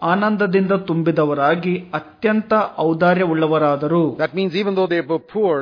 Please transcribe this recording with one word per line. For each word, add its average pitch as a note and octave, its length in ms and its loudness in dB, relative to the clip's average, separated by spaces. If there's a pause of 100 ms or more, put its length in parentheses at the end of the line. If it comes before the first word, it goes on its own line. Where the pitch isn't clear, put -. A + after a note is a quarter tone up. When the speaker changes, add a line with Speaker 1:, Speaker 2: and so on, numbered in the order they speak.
Speaker 1:
ಆನಂದದಿಂದ G3 720 0 (140)
ತುಂಬಿದವರಾಗಿ D#3+ 880 0 (200)
ಅತ್ಯಂತ G#3+ 580 -2 (260)
ಔದಾರ್ಯವುಳ್ಳವರಾದರು. D#3+ 1200 2 (140)
Speaker 2:
That D#3 180 -4
means F#3 200 -2
even G3+ 200 -2
though F#3+ 120 0
they E3+ 160 -2
were D#3 260 -4
poor, G3+ 340 0